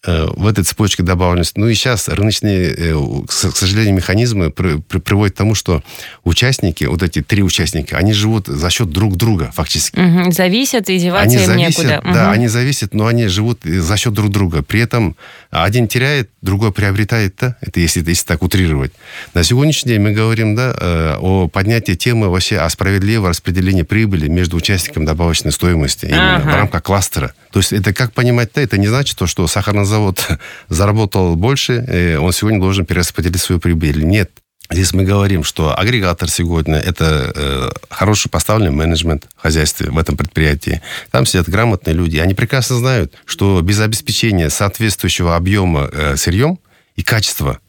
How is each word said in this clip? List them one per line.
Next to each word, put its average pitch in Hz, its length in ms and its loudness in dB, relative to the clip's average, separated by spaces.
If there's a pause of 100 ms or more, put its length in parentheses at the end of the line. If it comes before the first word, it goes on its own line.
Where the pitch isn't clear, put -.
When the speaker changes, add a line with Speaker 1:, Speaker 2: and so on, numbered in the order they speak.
Speaker 1:
э, 82 280 0
в 92 100 0
этой 104 160 2
цепочке - 400 0
добавленности, 87 560 0
ну 104 80 2
и 117 80 2
щас 117 340 -2
рыночные, 101 640 0
э, 82 200 -2
у-, 67 320 -2
к - 80 -8
с-, - 180 0
к - 60 -4
сожалению, 101 380 2
механизмы 95 560 0
при-, 78 280 -2
при-, 87 220 -4
приводят 101 340 0
к - 40 -18
тому, 104 180 2
что 78 260 -2 (400)
участники, 101 640 0
вот 80 180 0
эти 87 200 -2
три 101 200 2
участника, 82 540 -2
они 98 160 2
живут 107 340 0
за 76 240 -2
счет 92 200 0
друг 95 260 0
друга 85 360 0
фактически. - 460 -4
Speaker 2:
Мгм. 180 320 4
Зависят, 196 600 0
и 185 100 2
деваться 180 220 2 (140)
Speaker 1:
Они - 60 -
Speaker 2:
им 185 40 4
Speaker 1:
зависят, 170 380 2
Speaker 2:
некуда. 143 200 2
Speaker 1:
да, - 220 2
Speaker 2:
Мгм. - 80 2
Speaker 1:
они 120 140 2
зависят, 120 460 -2
но 107 140 2
они 117 180 2
живут, 107 400 -2
э, 85 140 0
за 87 160 0
счет 107 180 -2
друг 104 160 0
друга. 90 320 0
При 101 180 -2
этом 117 360 0 (340)
один 101 380 0
теряет, 131 420 0 (100)
другой 98 300 0
приобретает, 101 680 0
да? 123 200 -2
Это - 200 -4
если, 82 280 0
если 85 180 0
так 85 180 -2
утрировать. 78 480 0 (420)
На 87 80 2
сегодняшний 131 500 2
день 107 100 2
мы 104 100 2
говорим, 110 420 0
да, 123 260 0
э, 82 400 0
о 95 280 2
поднятии 104 480 0
темы 117 320 2
вообще 92 300 0
о 82 120 0
справедливом 98 600 0
распределении 92 520 0
прибыли 95 460 0
между 85 280 0
участниками 85 480 -2
добавочной 80 460 0
стоимости 82 560 0
именно 180 300 2
Speaker 2:
Ага. 151 140 0
Speaker 1:
в 143 40 2
рамках 104 300 0
кластера. 90 480 -2 (180)
То - 80 0
есть 92 140 2
это 98 200 0
как 123 200 -2
понимать-то? 120 480 0
Это 117 180 0
не 101 80 2
значит 135 320 -2
то, 92 80 0
что 90 220 -2
сахарный 101 380 0
завод 104 100 0 (520)
<laughs> - 200 -20
заработал 98 680 2
больше, 120 520 0
э, 87 300 0
он 87 140 0
сегодня 107 280 0
должен 95 240 0
перераспределить 90 560 -2
свою 87 200 0
прибыль. 80 440 0
Нет. 95 260 2 (400)
Здесь 87 220 0
мы 92 120 2
говорим, 98 400 2
что 78 340 -2
агрегатор 92 500 0
сегодня — 80 480 0
это, 78 580 -2
э, 69 360 -4 (180)
хороший 101 400 0
поставленный 98 440 0
менеджмент 80 520 0 (120)
в - 60 -20
хозяйстве, 78 480 0
в 62 80 -2
этом - 180 -2
предприятии. 73 680 -2 (300)
Там 127 120 2
сидят 87 240 0
грамотные 95 460 0
люди. 80 240 0
Они 90 160 2
прекрасно 127 420 -2
знают, 120 380 0 (120)
что 98 360 0
без 101 180 2
обеспечения 107 720 0
соответствующего 95 840 -2
объема, 87 560 0
э, 76 240 -2
сырьем 123 420 0 (380)
и - 60 -6
качества - 560 -2 (100)